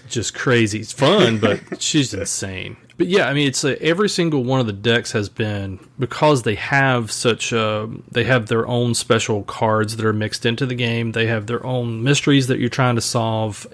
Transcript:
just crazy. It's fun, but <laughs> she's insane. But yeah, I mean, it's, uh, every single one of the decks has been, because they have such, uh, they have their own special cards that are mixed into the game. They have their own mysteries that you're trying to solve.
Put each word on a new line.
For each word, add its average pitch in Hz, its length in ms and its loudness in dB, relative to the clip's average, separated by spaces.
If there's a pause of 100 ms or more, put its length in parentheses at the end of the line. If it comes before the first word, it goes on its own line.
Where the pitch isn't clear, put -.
just - 240 -4
crazy. 113 460 2
It's 110 140 -12
fun, 139 440 4
but 104 220 0 (120)
<laughs> - 100 -10
she's 139 320 0
insane. 98 640 -8 (220)
But 175 80 0
yeah, 180 240 2
I 135 60 0
mean, 143 120 2
it's, 131 160 -2
uh, 135 160 0
every 180 300 2
single 156 340 0
one 131 160 2
of 123 60 2
the 107 80 -2
decks 113 380 0
has 104 180 -2
been, 101 500 -4 (200)
because 139 420 2
they 110 140 0
have 131 560 0
such, - 420 0
uh, 107 320 0 (260)
they 117 120 0
have 120 240 2
their 113 180 0
own 120 300 0
special 110 480 0
cards 110 540 0
that 110 80 -2
are 110 80 2
mixed 107 340 -2
into 117 180 0
the 127 80 -4
game. 117 380 -2
They 113 160 0
have 110 180 -2
their 117 180 -4
own 120 380 -4
mysteries 139 460 4
that 127 120 0
you're 120 100 0
trying 123 260 2
to 113 60 0
solve. 110 720 -2